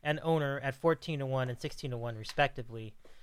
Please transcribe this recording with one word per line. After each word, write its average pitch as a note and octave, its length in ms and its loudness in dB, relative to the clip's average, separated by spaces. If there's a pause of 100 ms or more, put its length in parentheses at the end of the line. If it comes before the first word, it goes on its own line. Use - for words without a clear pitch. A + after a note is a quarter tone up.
and D3+ 180 2
owner D3+ 420 2
at C3+ 120 0
fourteen D#3+ 440 2
to C3+ 60 -2
one C3 240 2
and A#2+ 100 -6
sixteen - 320 -6
to A#2+ 60 -4
one, A#2 180 -4
respectively. A2+ 800 0 (300)